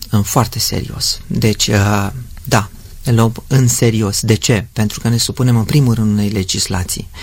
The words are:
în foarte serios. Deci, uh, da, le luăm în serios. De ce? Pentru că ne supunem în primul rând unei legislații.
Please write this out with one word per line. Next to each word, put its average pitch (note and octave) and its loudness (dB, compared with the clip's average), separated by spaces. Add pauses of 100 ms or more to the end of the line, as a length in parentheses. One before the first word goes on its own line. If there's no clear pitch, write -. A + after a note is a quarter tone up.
(100)
în G#2 2
foarte - -2
serios. - -4
Deci, - 0
uh, G2+ 2 (340)
da, A2 0 (360)
le B2 0
luăm A2+ 4 (140)
în C3 4
serios. A2 2
De A2 2
ce? A#2 0
Pentru - -2
că - -2
ne A#2 2
supunem B2 2
în A2+ 2
primul B2+ 4
rând A2 2
unei G#2 2
legislații. F#2+ -4 (140)